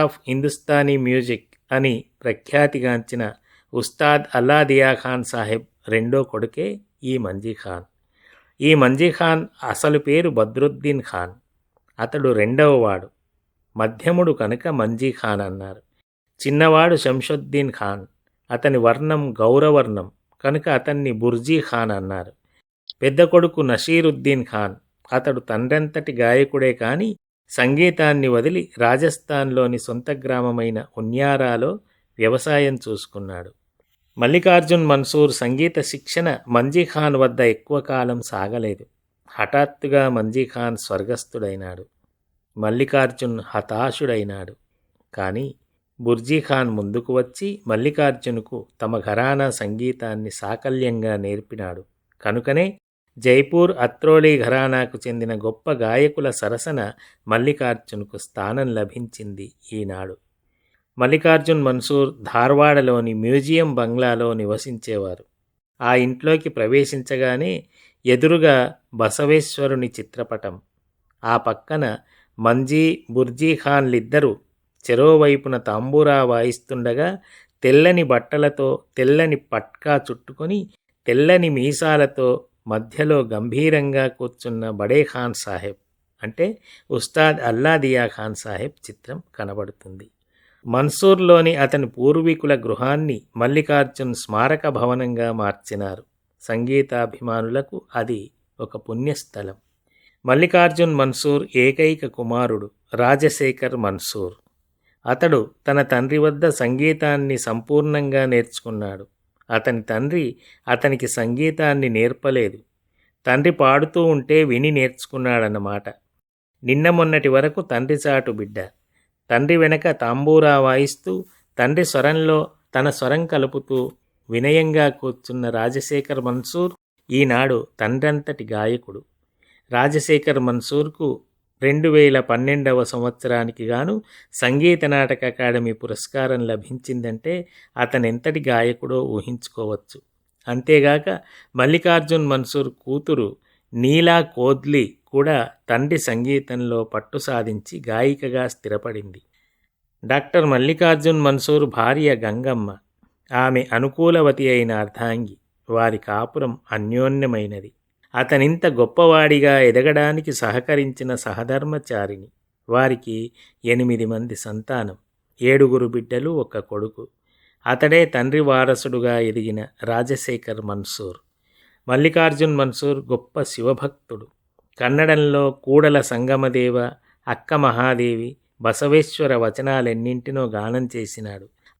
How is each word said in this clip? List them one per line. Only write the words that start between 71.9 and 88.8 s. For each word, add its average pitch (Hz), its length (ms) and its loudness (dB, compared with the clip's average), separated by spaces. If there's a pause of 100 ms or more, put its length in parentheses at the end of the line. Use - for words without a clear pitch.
మంజీ, 135 720 2
బుర్జీ 127 440 0
ఖాన్లిద్దరూ 131 800 0 (480)
చెరోవైపున 139 720 4
తాంబూరా 135 640 2
వాయిస్తుండగా 123 960 -2 (460)
తెల్లని 160 400 6
బట్టలతో, 135 800 0 (140)
తెల్లని 147 380 4
పట్కా 143 600 -4 (160)
చుట్టుకొని, 160 580 -8 (380)
తెల్లని 165 420 4
మీసాలతో 139 960 0 (220)
మధ్యలో 135 540 0
గంభీరంగా 135 840 0
కూర్చున్న 120 640 -8
బడే 107 340 2
ఖాన్ 123 300 -6
సాహెబ్, 98 420 -10 (480)
అంటే 165 380 -4 (300)
ఉస్తాద్ 156 480 0
అల్లాదియా 131 680 0
ఖాన్ 107 280 -10
సాహెబ్ 107 360 -10
చిత్రం - 520 -18 (120)